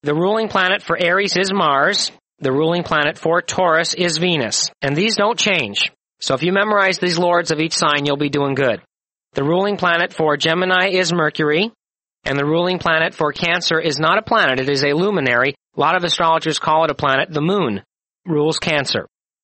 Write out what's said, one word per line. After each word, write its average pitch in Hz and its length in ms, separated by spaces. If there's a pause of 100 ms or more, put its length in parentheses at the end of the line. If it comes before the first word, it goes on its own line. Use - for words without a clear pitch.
The 147 140
ruling 208 320
planet 190 340
for - 180
Aries 180 380
is 190 160
Mars. 160 580 (280)
The 131 120
ruling 165 320
planet 151 340
for 170 240
Taurus 165 520
is 175 240
Venus. 160 520 (120)
And 143 140
these 208 200
don't 208 240
change. 143 520 (280)
So - 140
if 135 100
you 180 80
memorize 196 480
these 175 200
lords 175 320
of 151 80
each 160 160
sign, 147 300
you'll 143 120
be 147 120
doing 139 260
good. 127 260 (520)
The 139 100
ruling 185 340
planet 175 360
for 151 240
Gemini 180 520
is 180 240
Mercury. 160 580 (540)
And 139 140
the 143 60
ruling 175 340
planet 160 340
for 147 200
Cancer 170 460
is 151 200
not 165 180
a 214 40
planet. 160 380
It 131 100
is 139 140
a 143 100
luminary. 143 640 (200)
A 147 40
lot 156 160
of 175 80
astrologers 160 560
call 160 260
it 151 60
a 131 40
planet. 139 360
The 147 100
moon 156 420 (420)
rules 151 340
Cancer. 139 480 (360)